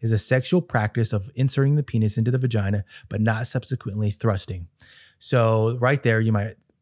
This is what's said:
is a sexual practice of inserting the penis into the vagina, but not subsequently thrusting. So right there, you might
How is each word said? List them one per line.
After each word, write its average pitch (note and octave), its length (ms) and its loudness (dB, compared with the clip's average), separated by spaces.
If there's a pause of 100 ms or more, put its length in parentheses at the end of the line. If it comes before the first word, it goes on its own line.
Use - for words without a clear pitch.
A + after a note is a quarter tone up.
is A2+ 120 0
a A2 60 4
sexual C3 420 0
practice A2+ 520 -2
of G#2 220 -4
inserting C#3 420 2
the D3 60 2
penis A2 360 0
into A#2+ 120 2
the B2 80 2
vagina, G#2 460 0 (240)
but G#2+ 120 -4
not A2 260 0
subsequently G#2+ 640 -4
thrusting. F#2+ 580 -4 (500)
So A2+ 600 2
right C3 240 2
there, A2+ 180 2
you A2+ 120 2
might G2+ 240 -2 (260)